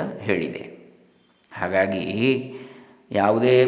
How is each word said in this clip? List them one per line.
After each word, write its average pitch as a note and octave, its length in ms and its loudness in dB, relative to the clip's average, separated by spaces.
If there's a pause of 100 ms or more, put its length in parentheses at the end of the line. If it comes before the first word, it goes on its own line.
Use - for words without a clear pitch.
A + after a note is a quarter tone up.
(200)
ಹೇಳಿದೆ. - 720 -6 (600)
ಹಾಗಾಗಿ G2 880 0 (680)
ಯಾವುದೇ A#2 560 4